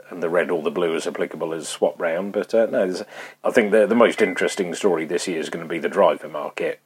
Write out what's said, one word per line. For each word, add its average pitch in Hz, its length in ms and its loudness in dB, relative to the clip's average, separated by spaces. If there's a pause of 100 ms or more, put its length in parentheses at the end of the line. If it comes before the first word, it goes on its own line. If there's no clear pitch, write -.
and 90 140 -10
the 82 80 -2
red 85 200 2
or 85 120 0
the 80 80 -2
blue 82 260 0
as 76 100 -4
applicable 82 460 -4
is 80 160 -8
swapped - 320 -2
round. 90 320 -2
But, 104 220 -2
uh, 113 100 4
no, 104 220 0
there's, 92 160 -4 (420)
I 104 60 0
think 107 200 4
the, 107 160 6
the 104 80 2
most 117 280 6
interesting 87 520 0
story 82 300 2
this 85 240 -4
year 85 100 -2
is 76 120 -6
gonna 85 160 -8
be 82 120 -6
the 73 120 -4
driver 80 360 2
market 73 600 -6